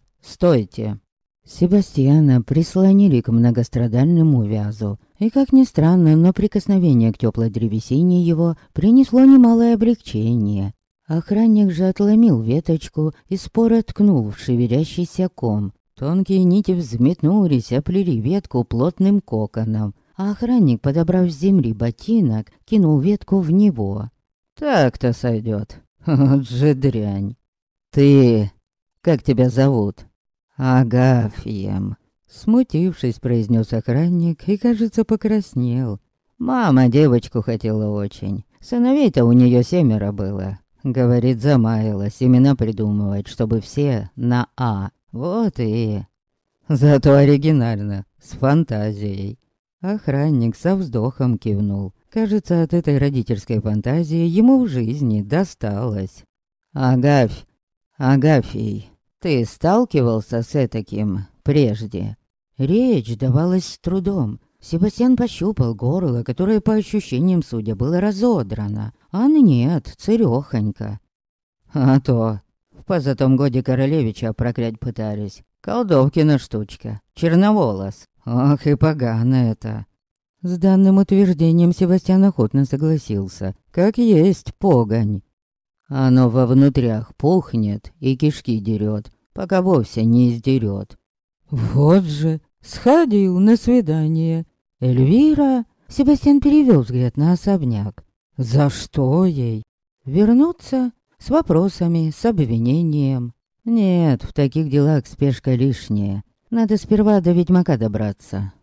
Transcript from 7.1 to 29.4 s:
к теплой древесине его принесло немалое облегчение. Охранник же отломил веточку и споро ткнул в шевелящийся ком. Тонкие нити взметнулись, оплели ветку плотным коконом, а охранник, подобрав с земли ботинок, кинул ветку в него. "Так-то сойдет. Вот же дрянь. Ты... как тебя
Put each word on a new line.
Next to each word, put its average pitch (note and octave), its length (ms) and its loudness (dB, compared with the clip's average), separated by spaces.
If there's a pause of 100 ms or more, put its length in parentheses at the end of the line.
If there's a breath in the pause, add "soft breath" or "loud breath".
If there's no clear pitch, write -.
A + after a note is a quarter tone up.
к - 60 -6
теплой A2+ 320 -2
древесине B2 720 -2
его E3+ 340 0 (180 soft breath)
принесло B3 520 4
немалое A#3 480 6
облегчение. A2 1000 -2 (320)
Охранник G#3 640 0
же F3+ 180 -2
отломил G#3 520 2
веточку D#3 720 -2 (140 loud breath)
и F#3+ 80 -6
споро A3+ 460 0
ткнул D#3+ 500 0
в - 80 -16
шевелящийся C#3 880 -2
ком. G#2 460 -6 (220)
Тонкие F#3 500 0
нити F#3 260 2
взметнулись, D3+ 1040 0
оплели F3 460 -2
ветку B2+ 440 -2
плотным F3+ 560 0
коконом, A2 760 -6 (220)
а G3 160 -6
охранник, G#3 480 0
подобрав E3+ 500 0
с D3+ 80 -10
земли D#3 360 0
ботинок, A#2 720 -2 (160)
кинул D#3+ 360 2
ветку G3 400 -2
в D#3+ 120 -2
него. A2+ 580 0 (480)
"Так-то D#3 540 0
сойдет. A2 640 -6 (280)
Вот C3+ 420 2
же C3+ 260 0
дрянь. A2 640 -4 (560)
Ты... B2+ 600 4 (500)
как D#3 220 0
тебя B2+ 260 0